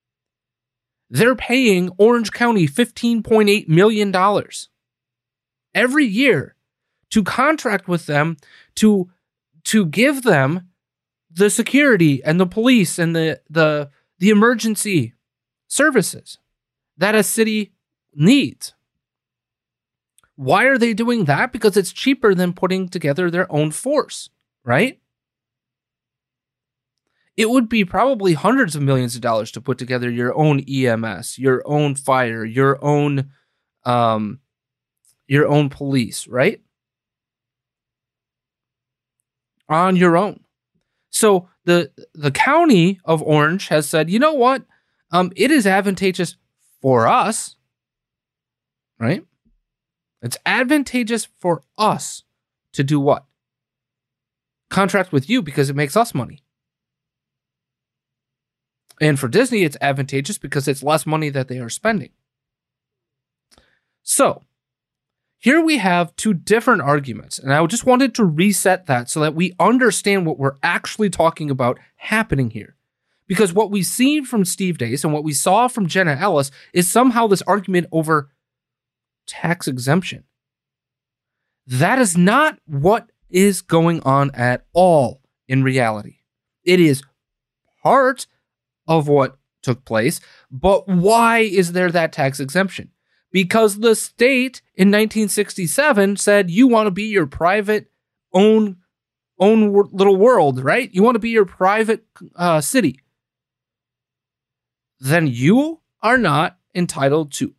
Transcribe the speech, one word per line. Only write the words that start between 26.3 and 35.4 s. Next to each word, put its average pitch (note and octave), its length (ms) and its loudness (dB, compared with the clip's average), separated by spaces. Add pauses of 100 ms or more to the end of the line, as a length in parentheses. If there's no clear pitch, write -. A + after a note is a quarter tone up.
It A3 140 0
would A#3+ 180 2
be A3 160 0
probably G3 500 0
hundreds F#3+ 420 0
of D3 80 -4
millions B2+ 320 -2
of A#2+ 60 -14
dollars A2+ 320 -4
to A2 80 -12
put B2+ 180 -6
together B2 280 -6
your A#2+ 280 -4
own D3 320 0
E C3+ 200 -2
M A2+ 160 0
S, A2 360 -12
your B2+ 260 0
own D3 300 -2
fire, A#2+ 500 -2
your C3+ 400 0
own, D3 460 -2 (540)
um, A2+ 540 -2 (840)
your C#3 220 0